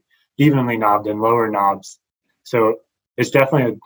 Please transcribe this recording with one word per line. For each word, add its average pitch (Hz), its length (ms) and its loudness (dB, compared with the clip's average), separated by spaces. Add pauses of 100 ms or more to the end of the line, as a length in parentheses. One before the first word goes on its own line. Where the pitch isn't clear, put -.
(380)
evenly 131 400 2
knobbed 104 300 0
and 107 140 -4
lower 113 280 0
knobs. 98 500 -4 (440)
So - 360 0 (360)
it's 127 140 -4
definitely 135 560 0